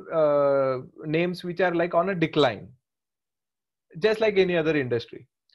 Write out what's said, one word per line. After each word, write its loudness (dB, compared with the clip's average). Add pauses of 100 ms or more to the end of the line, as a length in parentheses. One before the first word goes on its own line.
(220)
uh, 2 (240)
names -2
which -6
are, 2
like, -2
on 2
a -2
decline, 0 (1300)
just 0
like 2
any 2
other 0
industry. -4 (280)